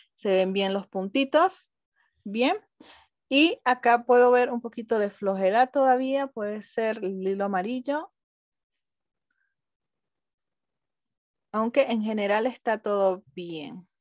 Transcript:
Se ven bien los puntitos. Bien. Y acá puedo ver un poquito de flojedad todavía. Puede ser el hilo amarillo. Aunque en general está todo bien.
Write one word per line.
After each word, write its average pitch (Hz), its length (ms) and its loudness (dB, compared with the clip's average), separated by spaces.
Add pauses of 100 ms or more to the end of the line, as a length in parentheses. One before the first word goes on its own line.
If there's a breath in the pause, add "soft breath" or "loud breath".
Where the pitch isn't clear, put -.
(120)
Se - 160 -6
ven 190 240 2
bien 196 200 -2
los 196 140 -4
puntitos. 269 840 0 (500)
Bien. 240 340 -2 (720 loud breath)
Y 311 360 2
acá 240 400 2
puedo 247 260 6
ver 247 220 2
un 240 80 -4
poquito 226 400 -6
de 202 100 -2
flojedad 196 600 0
todavía. 269 560 0
Puede 214 340 -8
ser 220 360 -6
el 190 280 -6
hilo 196 200 -2
amarillo. 254 680 -4 (3500)
Aunque 233 300 0
en 233 200 -2
general 214 440 0
está 233 320 -4
todo 196 460 0 (100)
bien. 170 480 -12 (180)